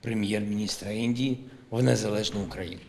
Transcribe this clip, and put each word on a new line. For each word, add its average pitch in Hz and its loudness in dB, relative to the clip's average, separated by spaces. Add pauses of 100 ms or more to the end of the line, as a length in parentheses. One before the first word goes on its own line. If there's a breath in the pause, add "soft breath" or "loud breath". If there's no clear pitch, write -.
прем'єр-міністра 104 0
Індії 120 2 (320 loud breath)
в 120 2
незалежну 107 2
Україну. 90 -8